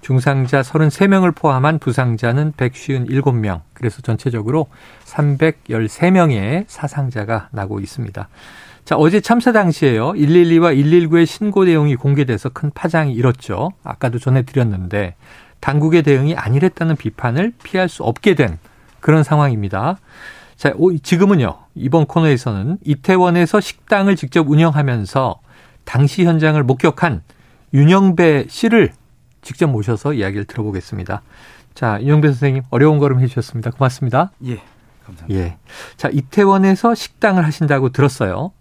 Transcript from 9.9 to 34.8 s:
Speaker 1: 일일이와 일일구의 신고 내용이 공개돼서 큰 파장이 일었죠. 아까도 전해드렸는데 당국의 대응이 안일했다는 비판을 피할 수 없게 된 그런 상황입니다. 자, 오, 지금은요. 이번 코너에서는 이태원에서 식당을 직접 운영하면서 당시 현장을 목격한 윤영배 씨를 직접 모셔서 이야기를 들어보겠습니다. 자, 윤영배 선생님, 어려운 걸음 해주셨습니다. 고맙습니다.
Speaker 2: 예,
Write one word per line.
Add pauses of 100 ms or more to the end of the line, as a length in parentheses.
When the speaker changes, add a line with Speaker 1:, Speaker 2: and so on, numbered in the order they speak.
Speaker 1:
일일이와
일일구의
신고
내용이
공개돼서
큰
파장이
일었죠. (100)
아까도
전해드렸는데 (420)
당국의
대응이
안일했다는
비판을 (100)
피할
수
없게
된 (420)
그런
상황입니다. (580)
자,
오,
지금은요. (180)
이번
코너에서는
이태원에서
식당을
직접
운영하면서 (440)
당시
현장을
목격한 (520)
윤영배
씨를 (480)
직접
모셔서
이야기를
들어보겠습니다. (500)
자,
윤영배
선생님,
어려운
걸음
해주셨습니다.
고맙습니다. (120)
Speaker 2:
예, (480)